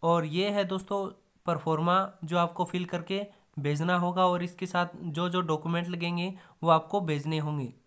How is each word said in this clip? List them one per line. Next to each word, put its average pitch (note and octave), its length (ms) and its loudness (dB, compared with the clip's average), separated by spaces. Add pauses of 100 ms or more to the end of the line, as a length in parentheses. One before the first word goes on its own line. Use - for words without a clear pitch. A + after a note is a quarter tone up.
और E3 220 2
ये E3+ 260 -2
है G3+ 140 2
दोस्तों F#3+ 440 -2 (380)
परफॉर्मा E3+ 640 0 (120)
जो E3 140 0
आपको E3+ 260 0
फिल F3+ 200 -4
करके F3+ 420 -4 (320)
भेजना D3 380 2
होगा F3+ 300 4
और F3+ 160 4
इसके F3+ 240 -6
साथ F3 200 0 (100)
जो E3+ 320 -2
जो F3+ 120 0
डॉक्यूमेंट E3+ 480 0
लगेंगे F3 460 -2 (280)
वो E3 80 4
आपको D#3+ 300 4
भेजने D#3 380 0
होंगे। D3 360 -2 (120)